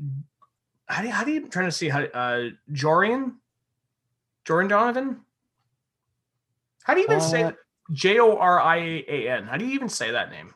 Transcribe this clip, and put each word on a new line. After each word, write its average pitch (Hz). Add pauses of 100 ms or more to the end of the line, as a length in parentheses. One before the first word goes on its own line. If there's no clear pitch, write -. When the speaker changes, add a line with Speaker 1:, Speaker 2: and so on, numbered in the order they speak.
(880)
Speaker 1:
How -
do 214
you, 240
how 220
do 294
you, 311
I'm -
trying 180
to 165
see 165
how, 143
uh, 123 (220)
Jorian? 190 (1080)
Jorian 180
Donovan? 240 (1600)
How 302
do 370
you 440
even 440
say 320
Speaker 2:
Uh, -
Speaker 1:
that? - (360)
J 190
O 220
R 180
I 165
A 123
N. 113
How 123
do 208
you 262
even 277
say 113
that 113
name? 82